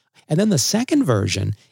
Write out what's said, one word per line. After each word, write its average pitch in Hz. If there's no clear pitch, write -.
And 156
then 214
the 180
second 254
version 101